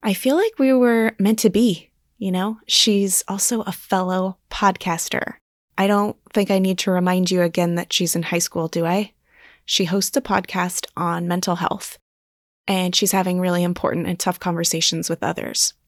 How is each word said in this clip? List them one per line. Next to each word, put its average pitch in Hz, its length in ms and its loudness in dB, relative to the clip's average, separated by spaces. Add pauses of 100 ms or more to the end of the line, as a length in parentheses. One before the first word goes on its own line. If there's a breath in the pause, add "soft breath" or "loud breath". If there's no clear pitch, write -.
I 208 100 2
feel 262 220 2
like 440 240 0
we 269 140 4
were 233 440 4
meant 214 220 4
to 220 100 4
be, 202 400 2 (300)
you 190 120 -2
know? 196 360 -2
She's 202 600 2
also 196 340 -2
a 196 100 -6
fellow 185 640 -2 (140)
podcaster. - 840 -2 (380)
I 196 120 2
don't 202 280 2 (180)
think 202 180 2
I 190 80 4
need 190 200 2
to - 120 0
remind 180 400 2
you 180 100 2
again 170 340 0
that 170 160 -6
she's - 240 0
in 170 60 0
high 165 160 -2
school, 165 300 -2
do 165 180 -2
I? 196 280 -2 (520 soft breath)
She - 200 0
hosts 190 300 -2
a 269 60 2
podcast 185 640 -2 (100)
on 175 320 -2
mental 180 280 -2
health, - 420 -6 (720)
and 185 280 0
she's - 180 2
having 185 260 0
really 175 240 0
important 175 420 -2
and 175 140 -4
tough - 200 -2
conversations 165 720 -2
with 165 140 -4
others. - 500 -4 (140)